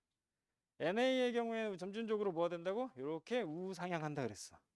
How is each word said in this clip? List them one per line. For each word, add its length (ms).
엔에이의 520
경우에는 460
점진적으로 520
뭐가 200
된다고? 480
요렇게 420
우상향한다 800
그랬어. 360